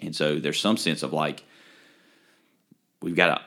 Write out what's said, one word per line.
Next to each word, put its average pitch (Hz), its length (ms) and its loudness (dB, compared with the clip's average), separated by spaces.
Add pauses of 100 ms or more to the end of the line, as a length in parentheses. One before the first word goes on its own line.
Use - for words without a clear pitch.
And 78 160 -8
so 76 240 2
there's 73 180 -2
some 110 180 2
sense 80 280 -2
of, 67 80 -4
like, 76 320 -2 (1600)
we've 85 120 -4
gotta, 85 320 4